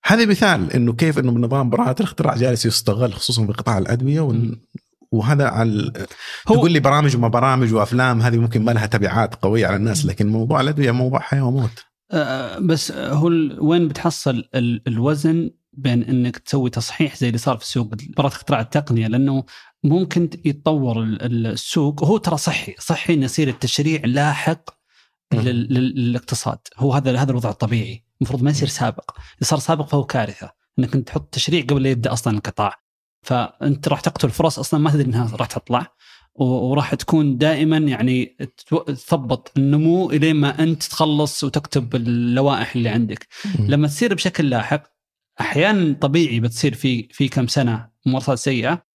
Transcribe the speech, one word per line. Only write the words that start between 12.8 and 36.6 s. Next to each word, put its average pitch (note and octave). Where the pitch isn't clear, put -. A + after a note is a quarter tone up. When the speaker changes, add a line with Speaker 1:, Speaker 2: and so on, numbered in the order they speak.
Speaker 2:
هو D3
ال-، D#3
وين E3
بتحصل C#3+
ال-، A#2+
الوزن D3
بين B2
إنك B2
تسوي C3
تصحيح B2+
زي B2+
اللي A#2+
صار A#2+
في A#2
السوق A#2
براءة C#3
اختراع -
التقنية؟ A#2
لأنه C3+
ممكن F3
ت-، -
يتطور C#3+
ال-، A2
ال-، A#2
السوق. C#3+
هو F#3+
ترى D#3+
صحي، -
صحي -
إن C#3+
يصير C3+
التشريع C#3+
لاحق C#3+
Speaker 1:
مم. A2+
Speaker 2:
لل-، A#2+
لل-، B2+
للاقتصاد. A#2+
هو C3+
هذا، C3
هذا C3+
الوضع A#2
الطبيعي. A#2
المفروض B2+
ما D3
يصير D3
Speaker 1:
مم. -
Speaker 2:
سابق، -
يصير D#3
سابق D3+
فهو C#3+
كارثة. A2
إنك B2+
أنت B2+
تحط -
تشريع D3+
قبل C#3+
لا C3+
يبدأ B2
أصلًا A2+
القطاع. G#2
فأنت C3
راح C#3+
تقتل -
فرص D#3+
أصلًا D3
ما D3+
تدري C#3+
إنها A#2
راح A#2
تطلع، B2
و-، D3
وراح B2+